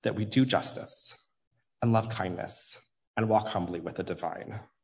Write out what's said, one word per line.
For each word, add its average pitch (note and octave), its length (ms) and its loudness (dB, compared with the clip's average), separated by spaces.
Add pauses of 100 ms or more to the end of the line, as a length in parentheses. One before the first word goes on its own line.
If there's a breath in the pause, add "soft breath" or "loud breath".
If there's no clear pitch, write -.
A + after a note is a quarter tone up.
that G#2+ 120 2
we G#2+ 100 0
do C3 200 6
justice - 720 -2 (600)
and A#2 120 4
love A2+ 160 4
kindness - 680 -4 (380)
and A2 120 2
walk G#2+ 200 4
humbly F2 320 -2
with E2 160 -6
the F#2+ 60 -4
divine. F2+ 580 -6 (240)